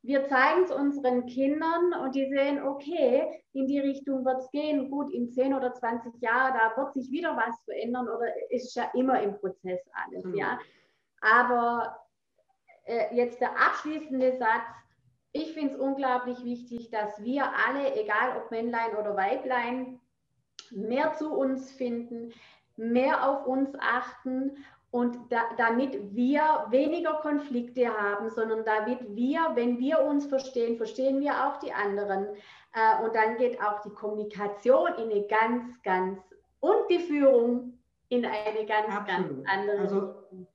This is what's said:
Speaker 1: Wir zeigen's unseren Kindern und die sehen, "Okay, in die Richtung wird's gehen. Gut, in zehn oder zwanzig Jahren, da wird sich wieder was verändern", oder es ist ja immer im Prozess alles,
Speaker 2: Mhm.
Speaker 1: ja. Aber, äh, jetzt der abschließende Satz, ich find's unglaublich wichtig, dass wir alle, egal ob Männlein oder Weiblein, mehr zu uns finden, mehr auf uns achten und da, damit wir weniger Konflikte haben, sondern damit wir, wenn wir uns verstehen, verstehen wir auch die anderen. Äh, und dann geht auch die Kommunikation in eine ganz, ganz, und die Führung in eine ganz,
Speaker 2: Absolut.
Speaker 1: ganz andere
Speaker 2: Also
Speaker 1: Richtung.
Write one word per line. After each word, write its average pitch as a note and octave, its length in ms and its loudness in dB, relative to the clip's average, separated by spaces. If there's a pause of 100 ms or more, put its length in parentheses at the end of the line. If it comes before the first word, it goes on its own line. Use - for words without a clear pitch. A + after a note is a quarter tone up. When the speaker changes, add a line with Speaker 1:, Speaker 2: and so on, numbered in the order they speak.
Speaker 1:
Wir C4+ 260 0
zeigen's D4 440 4
unseren C4+ 560 2
Kindern D#4+ 680 2 (100)
und C4 120 -4
die C4+ 120 0
sehen, C#4 360 2
"Okay, C#4 800 0 (100)
in C4+ 140 0
die C#4+ 120 2
Richtung C4+ 460 -2
wird's B3+ 260 0
gehen. C#4+ 380 0
Gut, C#4 240 -4
in A#3+ 180 -2
zehn C4+ 220 2
oder B3 200 -2
zwanzig A#3+ 460 -4
Jahren, B3+ 360 2
da A3+ 200 2
wird C#4 180 -4
sich B3 180 -6
wieder D#4 260 -2
was A#3 260 -4
verändern", A#3+ 460 -4
oder A#3 180 -2 (240)
es A#3 140 -2
ist - 100 -12
ja A#3+ 200 -2
immer B3+ 260 4
im G3+ 180 -2
Prozess F3+ 400 -6 (140)
alles, F#3 320 -10
Speaker 2:
Mhm. F3+ 100 -6
Speaker 1:
ja. G3+ 240 -2 (600)
Aber, A#3+ 760 2 (920)
äh, A#3 300 -2
jetzt A#3+ 240 0
der B3 120 0
abschließende C4 840 0
Satz, A#3 340 0 (640)
ich D#4+ 220 -6
find's D4+ 220 -2
unglaublich B3 680 -2
wichtig, A#3+ 480 -8
dass G#3 320 -6
wir C4 220 0 (220)
alle, C4+ 280 0
egal G#3+ 420 0
ob - 140 -10
Männlein A3+ 480 -2
oder G#3 160 -2
Weiblein, B3 840 -2 (720)
mehr B3 420 0
zu D#4 200 -6
uns C4 380 -2
finden, A#3 640 -8 (420)
mehr C4 540 2
auf C#4 160 -2
uns C4+ 240 2 (100)
achten B3+ 760 -2 (340)
und A#3+ 260 0 (140)
da, A#3 100 2 (160)
damit A#3 580 0
wir D4 540 4
weniger D#4 460 2
Konflikte B3+ 720 -2
haben, G#3 420 -2
sondern A3 340 -2
damit A3 520 -2
wir, D#4 400 0
wenn A#3+ 240 2
wir C#4+ 240 2
uns C#4+ 240 2
verstehen, A#3 500 -2
verstehen C4 420 0
wir C#4 280 0
auch - 100 -4
die - 160 -8
anderen. G3+ 540 -2 (460)
Äh, A3 300 4
und A3 120 -2
dann A3+ 220 2
geht A#3+ 240 0
auch G#3 200 0
die G3+ 80 -12
Kommunikation G#3 1080 0
in A3+ 140 -4
eine G3+ 160 0
ganz, A#3+ 540 0
ganz, F#3+ 380 0 (400)
und G#4 300 2
die E4+ 100 4
Führung B3 800 4 (300)
in B3 160 2
eine G#3+ 420 -2
ganz, G#3+ 280 0
Speaker 2:
Absolut. G3+ 120 -6
Speaker 1:
ganz F3+ 420 -2
andere G3+ 300 0
Speaker 2:
Also G3 200 0
Speaker 1:
Richtung. F#3 560 -10